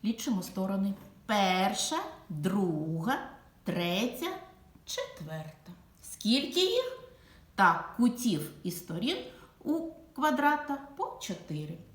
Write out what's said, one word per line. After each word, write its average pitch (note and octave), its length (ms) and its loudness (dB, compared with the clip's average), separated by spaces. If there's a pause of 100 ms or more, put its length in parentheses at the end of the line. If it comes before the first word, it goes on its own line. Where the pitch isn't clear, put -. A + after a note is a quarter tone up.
Лічимо A3 380 0
сторони. G3 520 0 (320)
Перша, G#3 720 4 (300)
друга, E3 920 2 (460)
третя, G#3 680 0 (540)
четверта. D#3+ 880 -10 (300)
Скільки C4+ 580 0
їх? A#4 380 2 (560)
Так, F3 420 4
кутів G#3 540 2 (120)
і F3 80 -2
сторін F#3+ 460 -2 (480)
у D#4 260 0 (240)
квадрата C#4+ 640 2 (180)
по - 240 -6
чотири. D3+ 580 -6 (160)